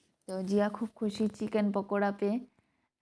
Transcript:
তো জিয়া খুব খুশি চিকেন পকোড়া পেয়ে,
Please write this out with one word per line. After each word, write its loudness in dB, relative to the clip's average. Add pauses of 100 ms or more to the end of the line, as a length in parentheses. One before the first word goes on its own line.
(260)
তো -4
জিয়া 2
খুব -4
খুশি 0
চিকেন 0
পকোড়া 0
পেয়ে, 0 (600)